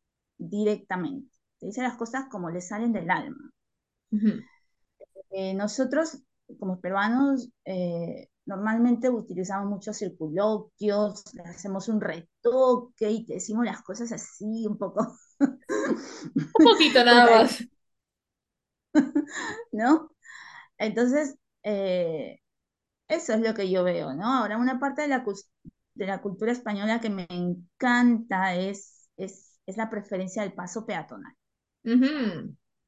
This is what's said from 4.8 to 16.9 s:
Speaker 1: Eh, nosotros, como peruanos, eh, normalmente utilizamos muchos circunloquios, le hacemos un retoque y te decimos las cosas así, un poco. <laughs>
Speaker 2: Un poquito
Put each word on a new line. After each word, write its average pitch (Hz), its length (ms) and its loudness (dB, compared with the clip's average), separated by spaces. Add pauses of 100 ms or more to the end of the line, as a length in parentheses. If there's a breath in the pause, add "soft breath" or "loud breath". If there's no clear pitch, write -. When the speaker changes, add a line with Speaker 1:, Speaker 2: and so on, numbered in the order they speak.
Speaker 1:
Eh, 190 220 -4
nosotros, 262 680 -2 (400)
como 185 200 -6
peruanos, 233 720 0 (160)
eh, 175 640 -6 (160)
normalmente 226 640 0
utilizamos 196 600 -4
muchos 208 280 -8
circunloquios, 202 1300 -2 (100)
le 175 100 -16
hacemos 196 460 -8
un 214 120 0
retoque 233 1120 0
y 226 140 -4
te - 100 -10
decimos 220 300 -2
las 190 180 -6
cosas 233 280 -8
así, 220 560 -8
un 208 100 -4
poco. 196 380 -4 (240)
<laughs> - 1200 -2
Speaker 2:
Un 320 40 12
poquito 302 400 8